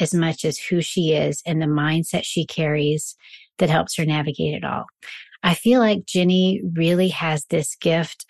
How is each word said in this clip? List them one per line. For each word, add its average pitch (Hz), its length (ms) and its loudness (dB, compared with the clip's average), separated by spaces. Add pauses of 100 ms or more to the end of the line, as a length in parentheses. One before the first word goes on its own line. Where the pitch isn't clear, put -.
as 165 140 0
much 165 300 0
as 156 140 -2
who 175 220 -2
she 160 320 0
is 151 320 0
and 160 160 -2
the 156 60 0
mindset 151 580 0
she 165 220 -4
carries 151 680 -2 (440)
that 180 100 2
helps 160 280 0
her 160 100 0
navigate 151 480 -2
it - 100 -8
all. - 220 -6 (560)
I 175 120 2
feel 247 260 4
like 214 260 2
Jenny 185 560 2 (120)
really 175 360 2
has 156 340 -2
this - 320 -2
gift 165 540 -2